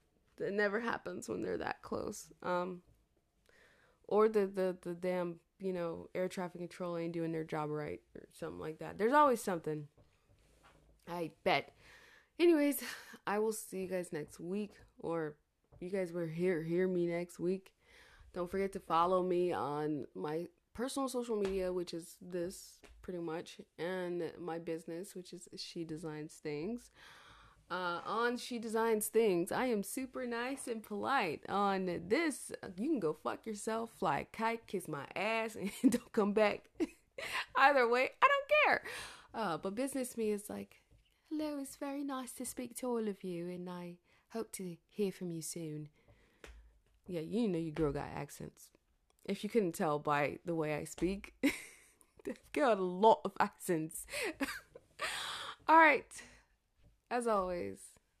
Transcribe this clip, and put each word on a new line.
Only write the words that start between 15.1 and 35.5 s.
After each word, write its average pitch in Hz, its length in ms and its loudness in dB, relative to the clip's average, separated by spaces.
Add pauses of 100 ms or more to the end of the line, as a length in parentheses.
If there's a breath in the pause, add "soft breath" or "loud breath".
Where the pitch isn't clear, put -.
you 180 100 -8
guys 185 220 -2
will 170 160 -2
hear, 165 360 0
hear 170 240 2
me 175 200 2
next 175 320 -4
week. 185 320 -2 (640 soft breath)
Don't 175 160 -4
forget 196 240 -2
to 190 60 -6
follow 180 420 4
me 180 300 2
on 147 640 -2
my 170 320 -4 (260)
personal 269 340 -2
social 240 280 -2
media, 190 360 0
which 175 220 -4
is 170 260 -10
this 180 600 -8 (220)
pretty 180 180 -8
much, 165 420 -8 (160)
and 175 600 -4
my 170 180 -6
business, 170 580 -8
which 180 180 -12
is 175 220 -16
She - 280 -8
Designs 156 500 -8
Things. 165 580 -6 (800 loud breath)
Uh, 175 340 -2
on 240 320 2
She 240 220 -6
Designs 220 480 2
Things, 196 440 4
I 233 140 0
am 214 180 2
super 254 440 -6
nice 240 400 -4
and 220 160 -6
polite. 214 640 0
On 196 380 2 (220)
this, 294 440 0 (240)
you 226 140 -2
can 285 100 2
go 165 140 2
fuck - 320 -6
yourself, 226 520 -4
fly 151 220 2
a 139 60 -4
kite, 226 420 -4
kiss 180 200 -6
my 147 180 -6 (100)
ass, 220 400 -2 (140)